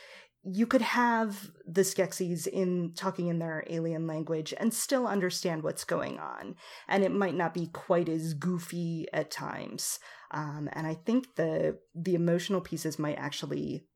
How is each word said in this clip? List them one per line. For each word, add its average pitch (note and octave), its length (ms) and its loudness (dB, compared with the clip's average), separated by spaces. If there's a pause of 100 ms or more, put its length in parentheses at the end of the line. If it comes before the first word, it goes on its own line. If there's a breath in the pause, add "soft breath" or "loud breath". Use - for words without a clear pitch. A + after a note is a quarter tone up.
(440 loud breath)
you F#3+ 220 2
could B3+ 160 6
have A3+ 680 2 (140)
the F3 160 6
Skeksis F3 680 0
in, F3+ 480 2
talking F#3 320 -2
in E3+ 100 2
their D#3+ 320 -2
alien E3 380 0
language D#3 500 -2
and A3 160 2
still B3+ 320 0
understand F3+ 560 0
what's - 220 -4
going - 340 -2
on. D2 380 -10 (320 loud breath)
And G3 160 4
it F3+ 80 2
might F#3+ 240 2
not E3+ 180 2
be E3+ 140 -2
quite E3+ 400 2
as D#3+ 260 0
goofy E3+ 760 -2
at - 180 -2
times. - 720 -6 (320 loud breath)
Um, D3+ 400 -4
and D#3 140 -4
I D#3+ 80 -2
think A#3 420 0
the, D#3+ 420 2 (160)
the E3+ 220 0
emotional E3+ 440 4
pieces D#3 380 -4
might D3+ 200 -2
actually D3 680 -4 (120)